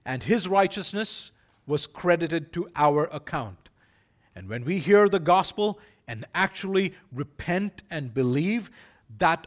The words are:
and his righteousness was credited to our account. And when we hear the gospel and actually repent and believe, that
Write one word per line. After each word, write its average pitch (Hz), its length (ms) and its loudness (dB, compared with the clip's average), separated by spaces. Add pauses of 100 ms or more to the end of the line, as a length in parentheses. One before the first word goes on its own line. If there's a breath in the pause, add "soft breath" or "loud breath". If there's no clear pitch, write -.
and 127 180 -6
his 185 260 0
righteousness 196 840 -2 (360)
was 147 200 -2
credited 165 680 -2
to 175 200 -4
our 147 380 4
account. 135 560 -10 (640)
And 92 140 -14
when 120 160 -8
we 175 140 -2
hear 202 300 6
the 196 120 2
gospel 185 580 2 (300 soft breath)
and 113 160 -10 (100)
actually 190 600 -2 (180 loud breath)
repent 180 800 -6
and 135 240 -8
believe, 147 560 0 (480 soft breath)
that 165 280 2